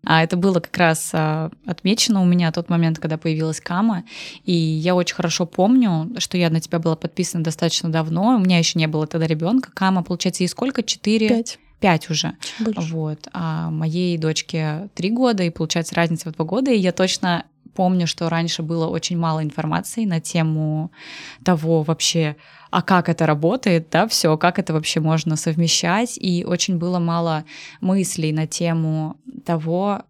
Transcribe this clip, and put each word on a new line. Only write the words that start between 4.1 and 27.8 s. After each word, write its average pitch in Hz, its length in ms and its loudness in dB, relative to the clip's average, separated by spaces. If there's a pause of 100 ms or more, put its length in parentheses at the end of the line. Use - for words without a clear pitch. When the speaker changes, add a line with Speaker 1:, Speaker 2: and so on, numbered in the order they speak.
Speaker 1:
И 185 80 0
я 160 440 2
очень 175 180 0
хорошо 170 320 -2
помню, 185 720 2
что - 200 -4
я 170 120 4
на 160 100 2
тебя 170 200 -4
была 180 160 0
подписана 170 480 -4
достаточно 165 480 -2
давно. 165 440 2
У 208 40 4
меня 185 180 4
еще 165 200 2
не 156 100 4
было 151 180 0
тогда 160 200 -2
ребенка. 165 460 0
Кама, 190 300 2
получается, 180 400 -2
ей 175 60 0
сколько? - 340 -4
Четыре? 214 460 0
Speaker 2:
Пять. 233 300 0 (220)
Speaker 1:
Пять 170 300 2
уже. - 220 -2 (260)
Speaker 2:
Больше. 214 240 -2
Speaker 1:
Вот. 156 500 -6
А 160 380 -4
моей 160 480 -2
дочке 156 760 -4
три 185 160 -2
года, 233 340 2
и, 170 60 2
получается, 165 440 -2
разница 170 360 0
в - 40 -14
два 160 100 -2
года. 247 280 0
И 220 60 6
я 180 140 2
точно 180 520 0 (300)
помню, 180 320 2
что 165 220 -4
раньше 165 340 -2
было 160 260 -2
очень 165 300 -4
мало 160 240 0
информации 160 640 -2
на 170 140 0
тему 156 680 -2 (540)
того 165 380 2
вообще, 160 540 0 (340)
а - 120 0
как 175 260 2
это 165 180 2
работает, 165 640 2
да, 180 160 2
все, 156 300 2
как 175 220 2
это 170 160 -4
вообще 156 260 0
можно 156 360 0
совмещать. 170 840 0
И 175 240 -2
очень 175 340 -2
было 180 200 -2
мало 170 460 0 (360)